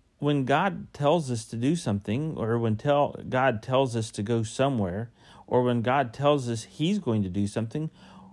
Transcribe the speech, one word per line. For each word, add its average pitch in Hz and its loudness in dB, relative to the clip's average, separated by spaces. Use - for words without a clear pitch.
When 143 0
God 170 0
tells 147 2
us 113 -4
to - -10
do 131 2
something, 123 -2
or 110 0
when 113 0
tell, 143 0
God 127 2
tells 127 0
us 110 -2
to 107 -6
go 117 0
somewhere, 113 -2
or 127 2
when 120 2
God 120 0
tells 139 2
us 117 -4
he's 180 -2
going 113 0
to 95 -2
do 101 0
something, 113 -4